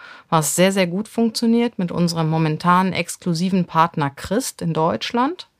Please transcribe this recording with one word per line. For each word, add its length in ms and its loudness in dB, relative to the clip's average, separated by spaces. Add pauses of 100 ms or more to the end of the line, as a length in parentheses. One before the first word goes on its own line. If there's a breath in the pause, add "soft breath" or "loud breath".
(300 loud breath)
was 260 0
sehr, 160 4
sehr 160 0
gut 200 -6
funktioniert 720 0
mit 140 -2
unserem 380 0
momentanen 600 2
exklusiven 760 -2
Partner 440 0
Christ 540 -6
in 100 -2
Deutschland. 760 -2 (120)